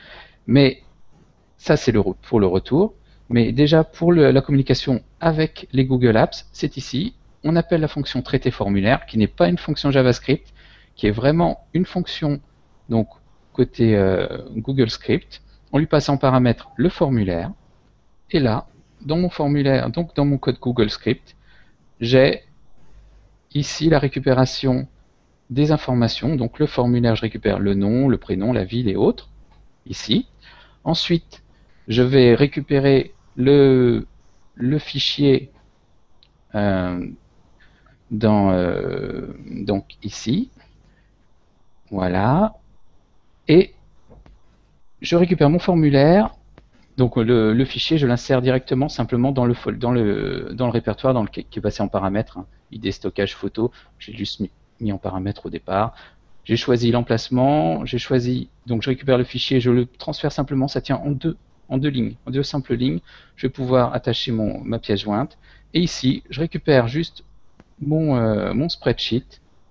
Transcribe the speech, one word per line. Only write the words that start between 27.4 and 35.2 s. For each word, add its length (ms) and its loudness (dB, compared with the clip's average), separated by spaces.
le 140 0
nom, 340 2
le 100 2
prénom, 360 -4
la 100 -2
ville 240 -4
et 80 -2
autres, 340 0
ici. 400 -4
Ensuite, 600 -4
je 160 2
vais 320 6
récupérer 800 2
le, 680 4
le 220 -2
fichier, 720 0